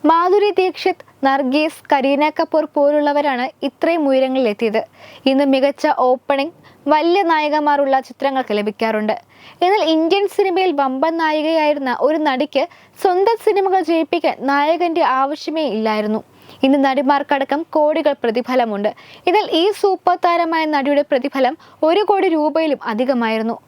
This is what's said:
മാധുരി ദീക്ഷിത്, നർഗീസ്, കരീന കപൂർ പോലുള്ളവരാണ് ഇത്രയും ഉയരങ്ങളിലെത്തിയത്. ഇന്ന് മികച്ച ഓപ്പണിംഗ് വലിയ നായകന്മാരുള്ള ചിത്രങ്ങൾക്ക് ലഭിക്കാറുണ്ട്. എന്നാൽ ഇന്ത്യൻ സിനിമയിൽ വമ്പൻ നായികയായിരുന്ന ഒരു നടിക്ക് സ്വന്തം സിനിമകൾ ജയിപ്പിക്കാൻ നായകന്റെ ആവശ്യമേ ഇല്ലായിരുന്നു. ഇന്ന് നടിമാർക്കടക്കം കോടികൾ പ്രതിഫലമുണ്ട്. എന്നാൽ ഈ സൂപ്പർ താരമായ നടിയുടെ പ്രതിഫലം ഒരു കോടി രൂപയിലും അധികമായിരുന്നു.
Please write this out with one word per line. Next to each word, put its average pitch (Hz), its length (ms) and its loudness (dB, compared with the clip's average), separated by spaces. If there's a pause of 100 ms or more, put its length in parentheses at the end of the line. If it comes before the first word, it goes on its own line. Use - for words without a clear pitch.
മാധുരി 359 500 2
ദീക്ഷിത്, 370 460 -2 (220)
നർഗീസ്, 269 560 0 (100)
കരീന 277 320 2 (140)
കപൂർ 320 260 0 (100)
പോലുള്ളവരാണ് 294 720 0 (220)
ഇത്രയും 330 420 -2
ഉയരങ്ങളിലെത്തിയത്. 262 720 0 (480)
ഇന്ന് 269 220 2
മികച്ച 277 340 0 (220)
ഓപ്പണിംഗ് 277 460 -2 (400)
വലിയ 339 360 2
നായകന്മാരുള്ള 294 680 0 (120)
ചിത്രങ്ങൾക്ക് 262 500 -4
ലഭിക്കാറുണ്ട്. 214 580 -2 (480)
എന്നാൽ 392 180 2 (120)
ഇന്ത്യൻ 339 300 0 (120)
സിനിമയിൽ 381 340 0 (100)
വമ്പൻ 269 420 -2
നായികയായിരുന്ന 302 680 0 (140)
ഒരു 311 120 2 (100)
നടിക്ക് 269 340 -2 (400)
സ്വന്തം 392 340 2 (100)
സിനിമകൾ 381 340 2 (100)
ജയിപ്പിക്കാൻ 330 460 0 (140)
നായകന്റെ 320 540 0 (160)
ആവശ്യമേ 302 440 -4 (120)
ഇല്ലായിരുന്നു. 214 440 -2 (460)
ഇന്ന് 277 180 4
നടിമാർക്കടക്കം 277 760 0 (140)
കോടികൾ 302 380 0 (100)
പ്രതിഫലമുണ്ട്. 226 680 -2 (380)
എന്നാൽ 415 180 2 (140)
ഈ 339 40 2 (160)
സൂപ്പർ 359 440 0
താരമായ 339 380 0 (120)
നടിയുടെ 285 360 2
പ്രതിഫലം 269 440 0 (340)
ഒരു 359 200 2
കോടി 392 280 2
രൂപയിലും 302 440 0 (120)
അധികമായിരുന്നു. 226 640 -2 (120)